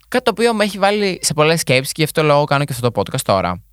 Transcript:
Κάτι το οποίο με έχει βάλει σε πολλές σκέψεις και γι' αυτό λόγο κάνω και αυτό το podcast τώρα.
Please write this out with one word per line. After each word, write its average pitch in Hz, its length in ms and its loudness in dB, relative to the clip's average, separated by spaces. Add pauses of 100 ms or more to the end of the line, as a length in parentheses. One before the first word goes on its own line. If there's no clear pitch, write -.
Κάτι 254 160 -2
το 233 60 0
οποίο 233 240 0
με 214 100 0
έχει 202 140 -4
βάλει 196 440 0
σε - 120 -2
πολλές 156 260 2
σκέψεις 131 320 0
και 156 100 -2
γι' - 20 0
αυτό 156 180 -2
λόγο 147 220 4
κάνω 147 200 0
και 143 80 -6
αυτό 120 180 -2
το 107 100 -4
podcast 127 220 -4
τώρα. 90 400 0 (100)